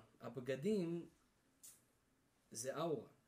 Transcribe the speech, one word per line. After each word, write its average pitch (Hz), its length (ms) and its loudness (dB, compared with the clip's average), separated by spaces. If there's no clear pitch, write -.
הבגדים 160 880 2
זה 127 300 -4
אורה, 147 280 2